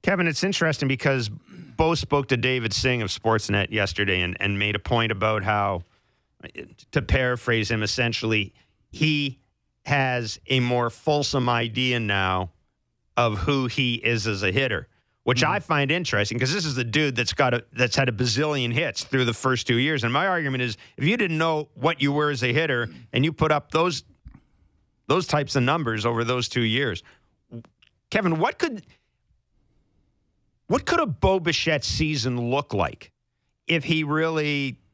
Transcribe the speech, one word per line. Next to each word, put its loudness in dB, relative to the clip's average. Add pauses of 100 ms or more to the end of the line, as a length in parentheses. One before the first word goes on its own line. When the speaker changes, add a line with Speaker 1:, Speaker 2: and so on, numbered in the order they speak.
Speaker 1:
Kevin, 2
it's -2
interesting 0
because 0
Bo -2
spoke 0
to 2
David 0
Singh 0
of -4
Sportsnet 0
yesterday 0
and, -2
and 0
made 0
a -4
point 0
about 0
how, 0 (1080)
to 0
paraphrase 0
him, 0
essentially, -2 (380)
he -2 (460)
has -2
a 2
more 2
fulsome 0
idea 0
now 0 (640)
of 2
who 0
he -2
is -2
as -2
a 0
hitter, -2 (360)
which 2
Speaker 2:
Mm-hmm. 2
Speaker 1:
I -2
find 0
interesting 0
'cause 0
this -2
is -4
the -2
dude 0
that's -2
got 2
a, -4 (100)
that's 0
had 2
a -2
bazillion 0
hits -2
through 0
the 0
first 0
two 2
years. 0
And 0
my 2
argument 0
is, -4 (200)
if -4
you 2
didn't 0
know 0
what 0
you 2
were 2
as -2
a 0
hitter 0 (240)
and 2
you 2
put 0
up 0
those, 0 (1040)
those 2
types 0
of 4
numbers 0
over 0
those 0
two 0
years, 0 (1040)
Kevin, 2
what 0
could, -4 (1800)
what 0
could 2
a 2
Bo 2
Bichette 0
season -2
look 0
like -4 (560)
if 0
he 0
really -2 (140)